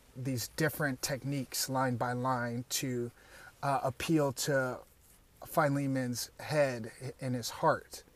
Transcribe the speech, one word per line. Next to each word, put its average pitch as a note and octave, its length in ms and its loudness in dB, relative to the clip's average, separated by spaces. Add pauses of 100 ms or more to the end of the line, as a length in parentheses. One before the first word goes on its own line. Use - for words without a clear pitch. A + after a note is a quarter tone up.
(160)
these B2+ 400 -2
different D3 460 0
techniques C#3 680 -4
line C3 280 2
by B2 160 0
line B2 560 0
to, A#2+ 420 -2 (500)
uh, C#3 220 0
appeal C#3+ 500 2
to C3 460 0 (640)
Philemon's C#3 960 2
head C3 520 0 (280)
and B2+ 160 0
his A#2+ 140 -4
heart - 540 0 (120)